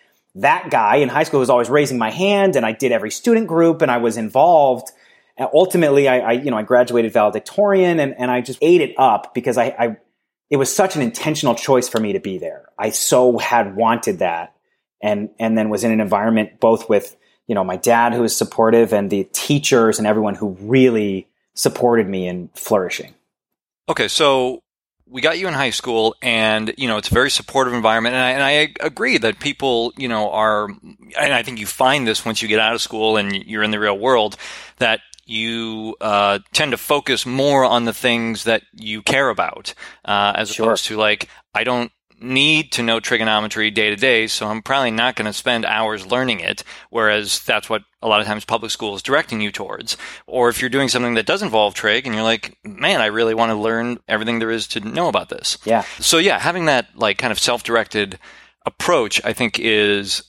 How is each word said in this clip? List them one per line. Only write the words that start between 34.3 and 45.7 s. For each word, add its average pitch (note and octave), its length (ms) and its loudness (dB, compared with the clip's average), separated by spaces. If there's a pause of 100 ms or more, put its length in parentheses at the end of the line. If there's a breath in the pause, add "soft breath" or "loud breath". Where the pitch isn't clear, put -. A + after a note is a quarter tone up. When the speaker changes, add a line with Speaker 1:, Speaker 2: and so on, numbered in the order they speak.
Speaker 2:
that A2+ 220 0 (260)
you, A2 720 -8
uh, G2+ 380 2 (140)
tend D3+ 180 0
to A2+ 60 -2
focus C#3 500 -2
more C3+ 360 2
on A#2+ 220 2
the A2+ 80 -2
things A2+ 520 -2
that A2 180 0 (100)
you G#2+ 300 -10
care C3+ 260 0
about, - 460 -6 (300 loud breath)
uh, G2+ 300 0
as G#2+ 160 -4
Speaker 1:
Sure. A2 140 -2
Speaker 2:
opposed A2 200 2
to, G#2+ 120 -8
like, G#2+ 320 0 (240 soft breath)
"I G#2+ 100 -2
don't B2 280 -4 (300)
need C#3+ 500 0
to B2+ 100 -4
know A2+ 180 0
trigonometry A2 720 -2
day G#2+ 200 0
to G#2 60 -2
day, A2+ 300 2
so A2 220 -6
I'm A2 140 -6
probably C3+ 280 -2
not A#2 260 -2
gonna G#2+ 180 -6
spend A#2 320 -2
hours G#2+ 420 -2